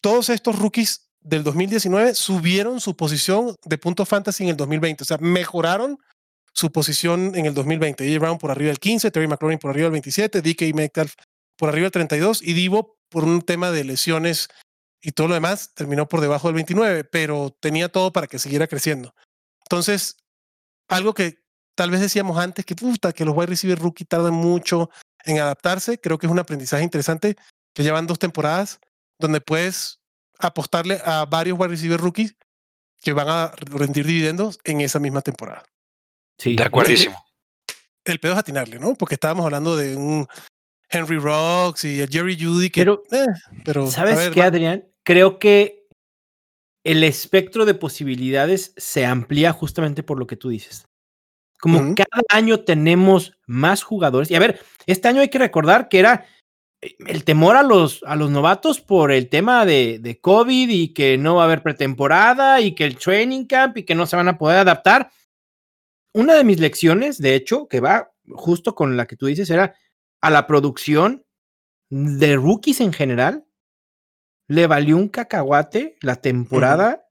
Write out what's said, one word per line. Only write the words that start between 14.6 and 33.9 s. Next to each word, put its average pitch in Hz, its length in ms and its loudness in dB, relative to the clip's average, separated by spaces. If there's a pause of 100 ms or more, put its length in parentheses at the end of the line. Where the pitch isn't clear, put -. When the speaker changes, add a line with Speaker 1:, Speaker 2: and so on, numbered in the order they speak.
Speaker 1:
y 151 100 -10
todo 160 160 -2
lo 175 60 0
demás, 170 400 -4
terminó 147 340 -4
por 165 140 -2
debajo 147 260 -2
del 160 60 -2
veintinueve, 175 500 -2
pero 147 560 -4
tenía 160 300 -2
todo 185 240 -2
para 160 120 -2
que 131 120 -14
siguiera 143 280 -2
creciendo. 139 480 -6 (500)
Entonces, 190 520 -4 (720)
algo 190 240 -2
que 175 320 -6 (300)
tal 175 160 -2
vez 185 100 0
decíamos 196 380 -2
antes, 180 260 -6
que, 180 100 -10
"Puta, 226 380 -4
que 160 140 -6
los 151 100 -2
wide 170 120 -2
receiver 180 300 -4
rookie 170 280 -6
tardan 170 260 -2
mucho 170 560 -2 (360)
en 156 140 -2
adaptarse", 180 640 -4
creo 160 160 -4
que 160 100 -6
es 165 60 0
un 175 60 0
aprendizaje 147 440 -6
interesante, 165 540 -4 (380)
que 147 80 -4
llevan 156 240 -2
dos 170 120 -6
temporadas 170 600 -4 (380)
donde 151 240 -2
puedes 175 580 -6 (380)
apostarle 175 680 -4
a 156 220 -2
varios 165 320 -2
wide 180 100 -2
receiver 165 320 -4
rookies 196 360 -4 (680)
que 151 100 -2
van 143 160 -2
a 165 220 -2
rendir 143 560 -4